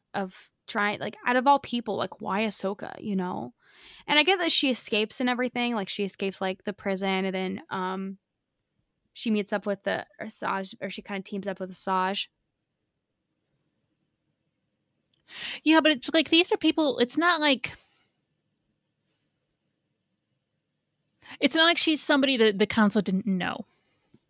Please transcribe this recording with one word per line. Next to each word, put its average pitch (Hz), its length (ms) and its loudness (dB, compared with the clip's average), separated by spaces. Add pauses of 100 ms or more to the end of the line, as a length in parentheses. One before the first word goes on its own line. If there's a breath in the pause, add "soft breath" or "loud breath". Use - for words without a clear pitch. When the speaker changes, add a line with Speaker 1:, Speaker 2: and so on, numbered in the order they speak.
(140)
Speaker 1:
of 190 360 -8 (160)
trying, 208 340 -2
like, - 160 -8 (100)
out 247 100 4
of 254 100 2
all 277 120 6
people, 233 380 -4
like, - 240 -4
why 208 220 -2
Ahsoka, 202 580 -4
you 208 160 -4
know? 190 380 -4 (520 soft breath)
And 294 120 2
I 302 60 6
get 370 160 2
that 330 120 0
she 269 180 2
escapes 220 500 -2
and 247 100 0
everything, 240 440 -2
like, 196 140 -4
she - 160 -4
escapes, 190 360 -6
like, 190 240 -4
the 208 80 -6
prison, 190 540 -2
and 185 80 -2
then, 190 360 -4
um, 190 480 -6 (960)
she - 180 -4
meets 208 220 0
up 202 140 -4
with 202 180 -4
the 190 220 -4 (140)
Asajj, 190 600 -6
or 196 80 -6
she 196 120 -12
kinda 196 200 -8
teams 196 260 -10
up 190 120 -6
with 185 120 -8
Asajj. 190 560 -2 (3250 loud breath)
Speaker 2:
Yeah, 320 160 8
but 311 120 6
it's, 262 200 -6
like, 320 180 2
these 330 220 4
are 403 40 2
people, 311 420 2
it's 247 180 0
not 330 240 2
like 285 320 2 (3750 loud breath)
it's 285 140 2
not 320 100 6
like 339 140 4
she's 311 240 2
somebody 269 340 4
that 220 220 4
the 208 80 4
council 208 360 4
didn't 190 240 0
know. 185 380 -2 (640)